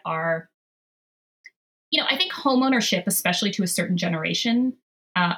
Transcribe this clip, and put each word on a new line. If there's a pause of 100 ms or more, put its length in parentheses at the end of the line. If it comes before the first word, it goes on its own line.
are, (1400)
you
know,
I
think
homeownership,
especially
to
a
certain
generation, (420)
uh,